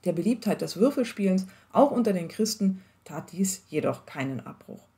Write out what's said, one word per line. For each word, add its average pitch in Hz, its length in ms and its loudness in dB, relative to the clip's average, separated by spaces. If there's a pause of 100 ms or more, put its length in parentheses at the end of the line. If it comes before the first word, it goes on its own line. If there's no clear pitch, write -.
Der 180 80 0
Beliebtheit 190 500 0
des 165 140 -6
Würfelspielens, 196 680 2 (260)
auch 277 180 6
unter 226 220 2
den 170 160 -2
Christen, 196 540 0 (220)
tat 156 280 -12
dies 185 360 -2
jedoch 143 380 -2
keinen 135 340 -6
Abbruch. - 460 -16 (120)